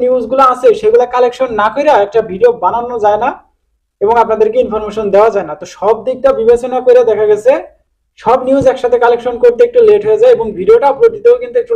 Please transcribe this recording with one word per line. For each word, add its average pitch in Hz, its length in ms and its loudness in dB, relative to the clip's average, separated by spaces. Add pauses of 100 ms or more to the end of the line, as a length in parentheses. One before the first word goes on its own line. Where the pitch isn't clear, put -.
নিউজগুলো 254 400 -2 (100)
আছে 247 160 0 (120)
সেগুলো 233 240 2 (100)
কালেকশন 247 340 -2 (120)
না 208 140 0
করে 294 160 0 (160)
একটা 226 140 -2 (100)
ভিডিও 202 200 2 (140)
বানানো 240 400 -4
যায় 208 200 0
না 240 60 -2 (720)
এবং 214 220 0
আপনাদেরকে 220 420 0
ইনফরমেশন 214 500 -8
দেওয়া 214 200 4
যায় 185 140 -4
না। 151 120 -10
তো 170 60 -16 (100)
সব 214 180 -2 (120)
দিকটা 262 240 -2 (100)
বিবেচনা 240 460 0
করে 247 140 4 (100)
দেখা 214 200 0
গেছে 247 220 0 (680)
সব 240 160 0 (100)
নিউজ 269 240 0
একসাথে 240 320 -2
কালেকশন 233 380 0
করতে - 260 2
একটু - 200 0
লেট 415 200 4
হয়ে 427 140 0
যায় 494 140 6
এবং 453 100 -6 (120)
ভিডিওটা 392 340 2
আপলোড 453 240 0
দিতেও 466 260 2
কিন্তু 480 200 -8
একটু 466 140 -6